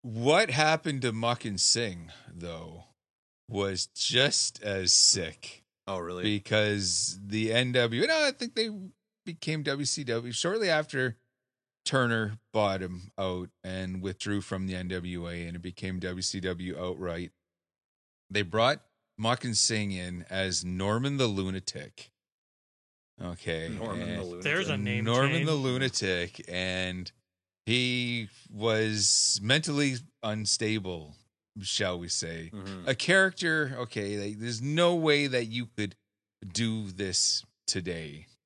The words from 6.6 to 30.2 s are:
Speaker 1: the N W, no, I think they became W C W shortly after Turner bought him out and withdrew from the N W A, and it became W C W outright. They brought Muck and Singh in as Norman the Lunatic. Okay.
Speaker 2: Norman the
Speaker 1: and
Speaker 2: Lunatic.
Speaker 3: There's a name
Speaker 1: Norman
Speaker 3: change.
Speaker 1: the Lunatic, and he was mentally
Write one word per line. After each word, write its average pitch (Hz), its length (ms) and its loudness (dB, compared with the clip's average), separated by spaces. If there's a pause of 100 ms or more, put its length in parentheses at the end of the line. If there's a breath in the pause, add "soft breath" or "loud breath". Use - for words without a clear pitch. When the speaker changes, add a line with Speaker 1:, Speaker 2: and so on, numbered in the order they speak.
Speaker 1:
the 110 280 0
N 123 180 4
W, 123 340 4
no, 311 200 4
I 269 60 2
think 247 240 -8
they 226 140 0 (560)
became 160 380 -4
W 143 220 0
C 139 180 -2
W 117 300 -2
shortly 196 360 0
after 143 460 0 (720)
Turner 117 480 2 (200)
bought 98 280 4
him 90 360 -8
out 92 320 -2 (140)
and 92 380 -6
withdrew 98 400 -2
from 95 260 -4
the 92 80 -4
N 90 140 -6
W 90 400 -6
A, 87 180 -6
and 85 80 -8
it 85 60 -10
became 92 380 -6
W 90 220 -4
C 92 200 -4
W 90 360 -4
outright. 87 540 -6 (1000)
They 104 120 0
brought 110 400 2 (360)
Muck 117 280 0
and 117 100 -2
Singh 104 380 2
in 90 360 -8
as 92 360 0
Norman 104 520 0
the 127 100 4
Lunatic. 95 840 -4 (1120)
Okay. 82 460 -6
Speaker 2:
Norman 98 380 -6
the 87 60 -4
Speaker 1:
and 95 100 -4
Speaker 2:
Lunatic. - 200 -10
Speaker 3:
There's 160 260 0
a 143 80 0
name 110 280 -2
Speaker 1:
Norman 127 260 4
Speaker 3:
change. 160 160 2
Speaker 1:
the 156 60 2
Lunatic, 123 960 0
and 92 600 -4 (560)
he 123 640 0 (200)
was 107 920 2
mentally 143 520 2 (280)